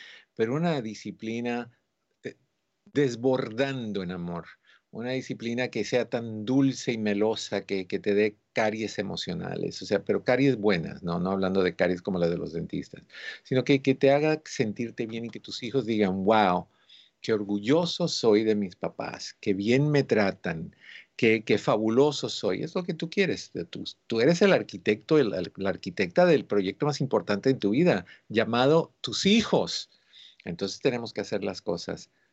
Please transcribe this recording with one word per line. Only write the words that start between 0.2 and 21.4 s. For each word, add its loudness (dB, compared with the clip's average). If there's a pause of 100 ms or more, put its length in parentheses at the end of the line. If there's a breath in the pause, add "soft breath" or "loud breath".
pero 0
una 0
disciplina, -6 (540)
eh, -10 (580)
desbordando -2
en -6
amor. -8 (440 soft breath)
Una -8
disciplina -4
que -4
sea 0
tan -6
dulce 2
y -2
melosa 0
que, -4
que -4
te 0
dé 2 (180)
caries -2
emocionales. -6
O -10
sea, 0
pero -2
caries 4
buenas, 0
¿no? -2
No -2
hablando 0
de 0
caries 0
como -4
la 2
de 0
los -8
dentistas, -8 (400 loud breath)
sino 0
que, 4
que 2
te 6
haga 2
sentirte -4
bien -8
y -12
que -14
tus -12
hijos -2
digan, 2
"Wow, 4 (560 soft breath)
qué -2
orgulloso 0
soy 4
de 2
mis -2
papás, -8
qué 0
bien 2
me 4
tratan, -2 (420 loud breath)
qué, 2